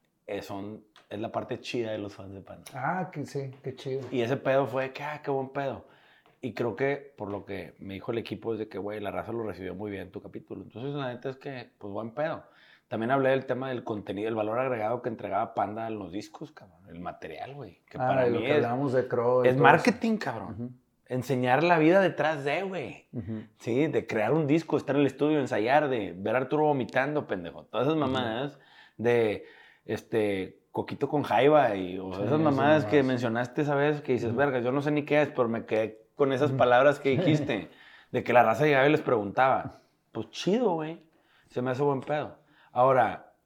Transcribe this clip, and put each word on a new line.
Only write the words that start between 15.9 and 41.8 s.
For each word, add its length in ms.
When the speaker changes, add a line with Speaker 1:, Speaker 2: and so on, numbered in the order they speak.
Speaker 1:
los 140
discos, 400
cabrón. 260
El 120
material, 540
güey. 340
Que 100
Speaker 2:
Ah, 100
Speaker 1:
para 160
Speaker 2:
de 60
lo 100
Speaker 1:
mí 60
Speaker 2:
que 40
Speaker 1:
es, 80
Speaker 2:
hablábamos 340
de 160
Crow 360
y 40
Speaker 1:
es 60
Speaker 2:
todo 100
Speaker 1:
marketing, 480
Speaker 2:
eso. 80
Speaker 1:
cabrón. 340
Speaker 2:
Ujú. 160
Speaker 1:
Enseñar 560
la 140
vida 220
detrás 440
de, 180
güey. 500
Speaker 2:
Ujú. 300
Speaker 1:
Sí, 300
de 180
crear 260
un 140
disco, 300
estar 180
en 80
el 60
estudio, 320
ensayar, 480
de 280
ver 200
a 20
Arturo 260
vomitando, 600
pendejo. 380
Todas 240
esas 100
Speaker 2:
Ujú. 100
Speaker 1:
mamadas 500
de, 480
este, 760
Coquito 380
con 140
Jaiba 520
y, 240
o 100
sea, 100
Speaker 2:
Sí, 60
Speaker 1:
esas 20
Speaker 2:
esas 140
Speaker 1:
mamadas 440
que 140
Speaker 2:
mamadas. 80
Speaker 1:
mencionaste 560
esa 120
vez, 280
que 100
dices, 180
Speaker 2:
Ujú. 80
Speaker 1:
"Verga, 220
yo 120
no 100
sé 80
ni 140
qué 180
es", 60
pero 200
me 160
quedé 380
con 160
esas 180
Speaker 2:
Ujú. 80
Speaker 1:
palabras 420
que 160
Speaker 2:
<laughs> 240
Speaker 1:
dijiste, 280
de 120
que 80
la 120
raza 200
llegaba 220
y 60
les 80
preguntaba. 800
Pues 180
chido, 440
güey. 280
Se 120
me 100
hace 100